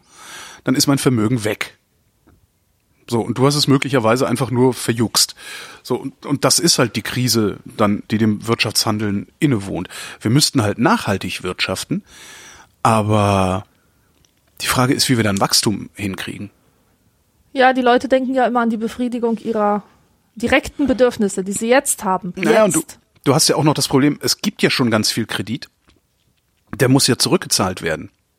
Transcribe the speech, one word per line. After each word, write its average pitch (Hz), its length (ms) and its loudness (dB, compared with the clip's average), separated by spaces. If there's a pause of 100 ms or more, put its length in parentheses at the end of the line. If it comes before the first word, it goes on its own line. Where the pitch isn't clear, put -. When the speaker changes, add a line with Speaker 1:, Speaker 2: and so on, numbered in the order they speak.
(640)
Speaker 1:
dann 131 120 0
ist 127 120 0
mein 143 120 2
Vermögen 113 440 0
weg. - 340 -6 (1300)
So, 117 140 0
und 107 180 -4
du 127 80 4
hast 147 80 2
es 139 120 0
möglicherweise 127 600 2
einfach 120 240 -2
nur 127 240 4
verjuckst. - 600 -2 (480)
So, 123 140 -4
und, - 300 -12
und 143 180 0
das 127 140 2
ist 160 200 2
halt 123 160 0
die 110 60 -2
Krise 113 640 0
dann, 104 460 0
die 107 80 0
dem 107 280 0
Wirtschaftshandeln 107 800 -2 (120)
innewohnt. 98 480 -2 (340)
Wir 104 80 -2
müssten 131 320 2
halt 104 160 -2
nachhaltig 110 640 0
wirtschaften, - 640 -6 (800)
aber 101 840 2 (960)
die - 60 -6
Frage 127 260 2
ist, - 160 0
wie 127 80 2
wir 113 60 2
dann 101 160 0
Wachstum - 540 0
hinkriegen. 101 560 -10 (1040)
Speaker 2:
Ja, 262 200 4
die 254 80 0
Leute 247 260 4
denken 262 260 0
ja 254 120 2
immer 240 160 0
an 233 80 0
die 226 80 -2
Befriedigung 233 640 -4
ihrer 208 440 -2 (520)
direkten 262 520 0
Bedürfnisse, 226 560 0
die 196 80 -6
sie 220 160 -4
jetzt 262 360 0
haben. 185 340 -4
Speaker 1:
Naja, 220 280 4
Speaker 2:
Jetzt. 190 100 2
Speaker 1:
und - 160 -4
du, - 40 -20 (300)
du 135 100 4
hast 156 140 2
ja 151 60 2
auch 143 80 0
noch 147 100 4
das 135 140 -2
Problem, 147 340 2
es - 200 -4
gibt - 200 -4
ja 170 80 2
schon 120 220 0
ganz 110 200 2
viel 113 140 -2
Kredit, 107 420 -8 (1080)
der 123 140 2
muss 131 180 4
ja 123 100 2
zurückgezahlt 107 640 -2
werden. 82 300 -6 (280)